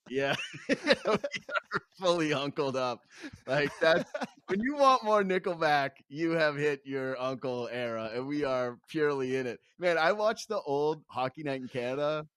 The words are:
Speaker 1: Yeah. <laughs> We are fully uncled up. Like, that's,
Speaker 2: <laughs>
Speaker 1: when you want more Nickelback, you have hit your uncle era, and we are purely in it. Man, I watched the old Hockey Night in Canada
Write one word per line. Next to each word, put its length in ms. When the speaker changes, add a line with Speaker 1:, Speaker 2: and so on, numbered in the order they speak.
Speaker 1:
Yeah. 320
<laughs> 280
We 60
are 60
fully 340
uncled 440
up. 240
Like, 240
that's, 300
Speaker 2:
<laughs> 180
Speaker 1:
when 140
you 160
want 280
more 200
Nickelback, 680
you 240
have 240
hit 280
your 360
uncle 520
era, 420
and 140
we 160
are 340
purely 480
in 100
it. 120
Man, 200
I 140
watched 360
the 120
old 480
Hockey 340
Night 180
in 80
Canada 580